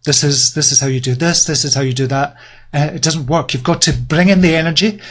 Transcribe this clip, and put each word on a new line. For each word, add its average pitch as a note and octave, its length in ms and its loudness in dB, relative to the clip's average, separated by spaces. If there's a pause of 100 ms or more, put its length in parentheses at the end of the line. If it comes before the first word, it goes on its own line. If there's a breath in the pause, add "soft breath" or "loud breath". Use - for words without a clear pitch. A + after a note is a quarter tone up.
This C#3+ 200 0
is, C#3+ 300 0
this D3 180 0
is C#3 80 0
how C3+ 80 -2
you C3 120 -2
do B2+ 160 -2
this, E3 300 0
this D#3 180 -2
is C#3+ 120 -2
how C3+ 60 -2
you C3 120 0
do C3 140 -2
that. C#3 280 -2 (380 loud breath)
Uh, D3 200 0
it E3 80 -8
doesn't D#3 260 -2
work. D#3+ 260 -2
You've B2+ 100 -4
got E3 200 0
to D#3 100 2
bring D3+ 360 2
in F#3+ 120 6
the E3+ 140 4
energy. E3 440 0 (100)